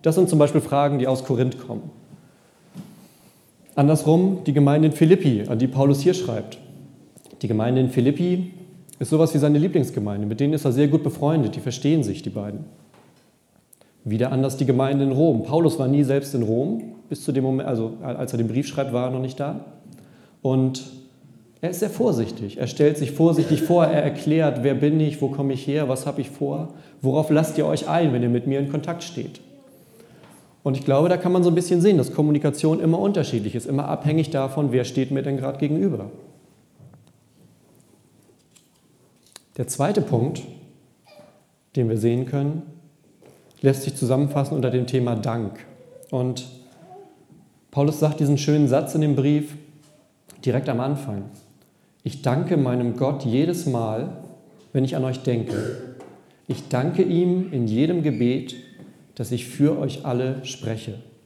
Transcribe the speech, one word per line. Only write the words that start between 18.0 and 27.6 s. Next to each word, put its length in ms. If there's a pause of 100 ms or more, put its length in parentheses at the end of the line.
als 320
er 40
den 120
Brief 180
schreibt, 240
war 140
er 60
noch 100
nicht 180
da. 260 (760)
Und 420 (800)
er 80
ist 100
sehr 100
vorsichtig. 680
Er 100
stellt 300
sich 140
vorsichtig 500
vor, 240
er 180
erklärt, 600
wer 100
bin 260
ich, 220
wo 80
komme 240
ich 140
her, 200
was 180
habe 140
ich 100
vor, 440 (280)
worauf 280
lasst 280
ihr 80